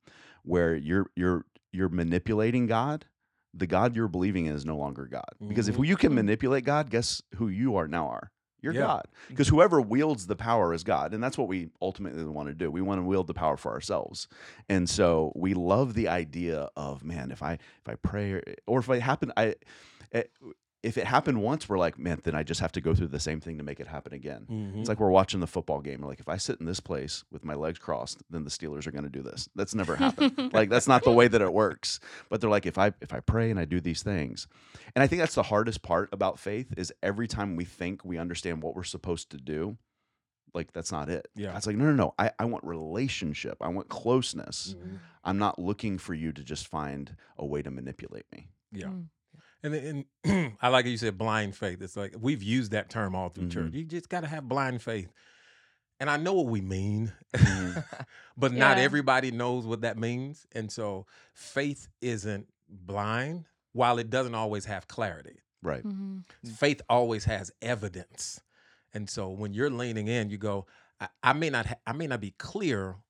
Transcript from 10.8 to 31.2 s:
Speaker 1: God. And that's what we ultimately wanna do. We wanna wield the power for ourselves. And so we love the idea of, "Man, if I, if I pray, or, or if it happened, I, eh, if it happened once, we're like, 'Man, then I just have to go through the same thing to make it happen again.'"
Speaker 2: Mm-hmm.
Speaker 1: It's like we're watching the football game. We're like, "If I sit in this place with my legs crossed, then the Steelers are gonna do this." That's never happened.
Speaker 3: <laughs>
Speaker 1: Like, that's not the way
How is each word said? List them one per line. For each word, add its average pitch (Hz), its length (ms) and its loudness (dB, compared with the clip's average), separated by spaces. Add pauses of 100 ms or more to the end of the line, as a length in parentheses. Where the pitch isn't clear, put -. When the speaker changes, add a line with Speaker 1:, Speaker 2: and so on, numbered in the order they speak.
Speaker 1:
God. 78 300 0
And 110 80 -4
that's 127 140 -2
what 117 120 -2
we 87 220 -4 (100)
ultimately 92 440 -4
wanna 73 300 -6
do. 82 160 -4
We 85 100 -4
wanna 95 220 0
wield 92 240 2
the 82 80 -6
power 76 220 0
for - 160 -6
ourselves. 65 560 -6 (400)
And 92 200 4
so 85 460 4
we 92 200 0
love 101 400 2
the 110 140 0
idea 80 680 -2
of, 69 280 -8
"Man, 78 280 -8
if 64 100 -12
I, 80 120 -4
if - 340 -16
I 57 80 -8
pray, 101 380 -4
or, 92 80 -4 (240)
or 123 120 2
if 120 100 -2
it 127 140 2
happened, 131 340 0
I, 107 200 2 (560)
eh, 113 100 0 (600)
if 113 140 -2
it 104 80 0
happened 131 340 4
once, 127 280 -2
we're 98 100 2
like, 85 180 2
'Man, 80 280 -2
then 80 100 -2
I 78 80 0
just 80 180 -4
have 80 120 -2
to 87 80 -4
go 80 120 2
through 87 140 4
the 71 140 -4
same 78 200 -4
thing 82 180 -10
to 73 40 -8
make 71 160 -10
it 76 80 -12
happen 76 260 -12
again.'" 67 380 -12
Speaker 2:
Mm-hmm. 107 300 -6
Speaker 1:
It's 117 80 -6
like 107 100 0
we're 104 120 6
watching 95 280 6
the 85 80 0
football 80 340 -2
game. 71 200 -8
We're 71 80 -8
like, 67 100 -10
"If - 100 -16
I 87 100 -2
sit - 200 -4
in 80 80 -8
this 92 140 -4
place 73 500 -6
with 73 140 -14
my 76 100 -6
legs 78 240 -4
crossed, 65 420 -6 (100)
then 82 120 -6
the 71 80 -8
Steelers 76 380 -8
are - 20 -8
gonna 71 180 -6
do 67 140 -8
this." - 320 -10
That's 101 220 -4
never 82 180 0
happened. 269 420 2
Speaker 3:
<laughs> 254 160 -4
Speaker 1:
Like, 107 180 6
that's 120 180 4
not 123 160 8
the - 80 8
way 120 160 10